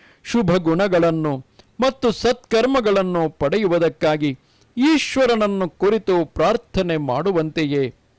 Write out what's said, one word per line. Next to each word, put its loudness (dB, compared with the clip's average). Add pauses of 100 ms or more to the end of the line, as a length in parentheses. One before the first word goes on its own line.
(240)
ಶುಭ -2
ಗುಣಗಳನ್ನು 0 (340)
ಮತ್ತು 0
ಸತ್ಕರ್ಮಗಳನ್ನು 0
ಪಡೆಯುವುದಕ್ಕಾಗಿ 0 (380)
ಈಶ್ವರನನ್ನು 2
ಕುರಿತು 0
ಪ್ರಾರ್ಥನೆ -2
ಮಾಡುವಂತೆಯೇ -2 (240)